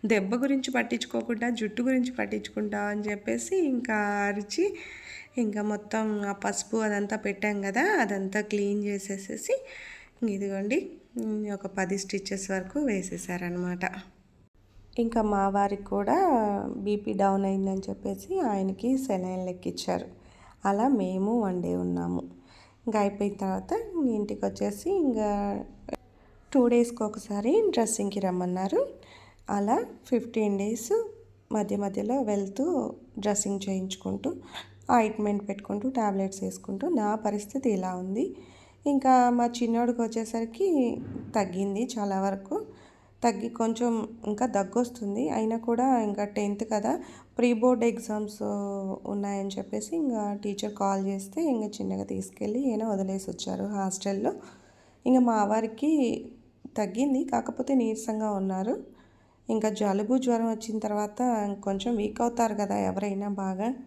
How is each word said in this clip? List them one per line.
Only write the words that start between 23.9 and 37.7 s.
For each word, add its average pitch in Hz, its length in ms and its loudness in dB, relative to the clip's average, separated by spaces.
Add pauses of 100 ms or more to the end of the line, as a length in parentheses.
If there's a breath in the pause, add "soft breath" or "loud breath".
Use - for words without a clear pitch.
ఇంటికి 208 380 -2
వచ్చేసి 202 440 -2
ఇంకా 254 400 2 (1200 soft breath)
టూ 247 140 8
డేస్కి 233 360 4
ఒకసారి 214 680 2
డ్రెస్సింగ్కి 208 500 0
రమ్మన్నారు. 185 680 0 (640 loud breath)
అలా 208 360 2 (200)
ఫిఫ్టీన్ 214 520 2
డేస్ 220 360 -2 (580)
మధ్య 202 260 0
మధ్యలో 202 440 0
వెళ్తూ 208 440 0 (540)
డ్రెస్సింగ్ 202 400 0 (100)
చేయించుకుంటూ 190 680 -4 (560 loud breath)
ఆయింట్‌మెంట్ 208 580 2
పెట్టుకుంటూ 208 400 -4
టాబ్లెట్స్ 196 540 0
వేసుకుంటూ 196 460 -4
నా 214 260 2
పరిస్థితి 220 540 -2
ఇలా 185 260 0